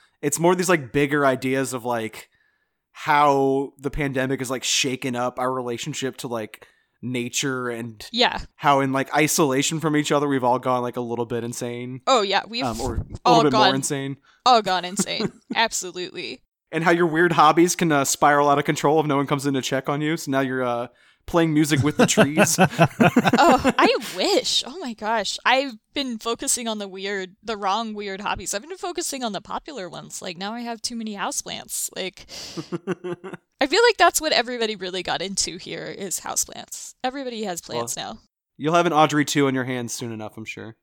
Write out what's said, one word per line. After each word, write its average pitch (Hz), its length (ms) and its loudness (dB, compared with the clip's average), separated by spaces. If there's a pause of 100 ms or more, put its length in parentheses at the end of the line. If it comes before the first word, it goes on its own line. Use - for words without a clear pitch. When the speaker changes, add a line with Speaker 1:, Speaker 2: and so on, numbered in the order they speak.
(220)
Speaker 1:
It's 147 180 -2
more 175 160 4
these, 180 140 0
like, 147 240 0
bigger 143 320 2
ideas 131 480 0
of, 120 120 -8
like, 117 440 -6 (600)
how 139 840 2
the 139 120 -6
pandemic 135 520 -2
has, 120 80 -6
like, 127 160 -4
shaken 127 500 -2
up 123 240 -4
our 127 140 0
relationship 127 640 -6
to, - 100 -8
like, 113 400 -8 (340)
nature 123 680 -4
and 117 420 -10
Speaker 2:
Yeah. 226 280 0 (160)
Speaker 1:
how 143 260 4
in, 135 100 0
like, 135 240 -2
isolation 147 640 2
from 151 160 0
each 147 160 0
other, 147 160 2
we've 135 160 2
all 123 160 4
gone, 127 220 0
like, 120 160 -6
a 123 40 -2
little 120 240 -4
bit 117 200 -4
insane. 123 600 -8
Speaker 2:
Oh, 202 160 4
yeah. 190 220 0
We've 233 200 -6
Speaker 1:
Um, 226 160 -4
or 254 160 -2
a - 60 -2 (200)
Speaker 2:
all - 140 6
Speaker 1:
little 151 140 6
bit 123 40 2
Speaker 2:
gone, 110 120 6
Speaker 1:
more 135 80 2
insane. 139 420 -4 (280)
Speaker 2:
all 240 160 8
gone 185 220 0
insane. 180 480 -4 (120)
Speaker 1:
<laughs> - 120 -8
Speaker 2:
Absolutely. 180 840 -4 (320)
Speaker 1:
And 160 100 -2
how 175 80 4
your 175 160 4
weird 165 260 4
hobbies 156 440 6
can, 175 160 2
uh, 143 100 4
spiral 143 460 4
out 143 100 6
of 147 60 0
control 151 340 2
if 147 60 2
no 147 100 0
one 139 120 0
comes 139 180 -2
in 143 80 0
to 135 80 0
check 131 260 -4
on 147 140 -2
you. 151 160 -2
So 165 140 -8
now 135 100 2
you're, 131 220 -2
uh, 120 240 -4 (380)
playing 165 280 4
music 147 300 4
with 147 140 2
the 240 100 6
trees. 165 560 4
<laughs> 175 60 6 (720)
Speaker 2:
Oh, 330 360 6
I 370 180 6 (220)
wish. 320 480 0
Oh 269 140 -14
my 262 140 -8
gosh. 214 520 -4
I've 262 280 2 (200)
been 262 240 -4
focusing 240 500 -4
on 220 120 -4
the 202 80 -8
weird, 190 560 -6
the 220 120 -6
wrong 208 380 -2
weird 202 280 -8
hobbies. 202 320 -4
I've 202 140 -6
been 359 100 -14
focusing 330 460 -6
on 226 80 -4
the 196 100 -8
popular 233 460 -10
ones. 151 340 -14
Like, 156 160 -10
now 196 160 -8
I 240 80 -10
have 233 200 -10
too - 140 -8
many 220 200 -8
houseplants. - 800 -8
Like, - 300 -8 (320)
Speaker 1:
<laughs> - 1040 -10
Speaker 2:
I 277 60 0
feel 359 160 2
like 466 140 4
that's 349 240 4
what 311 120 -2
everybody 233 420 -2
really 180 280 -8
got 151 180 -4
into 180 360 -6
here 160 280 -12
is - 360 -8
houseplants. - 800 -8
Everybody 254 400 -6
has 180 180 -6
plants 233 340 -6
Speaker 1:
Well, 147 200 -10
Speaker 2:
now. - 40 -18 (380)
Speaker 1:
you'll 151 180 -2
have 170 100 6
an 170 80 2
Audrey 151 320 4
two 143 220 2
on 131 80 0
your 127 100 -2
hands 123 280 -6
soon 120 180 -8
enough, 110 260 -12
I'm 110 80 -12
sure. 107 380 -14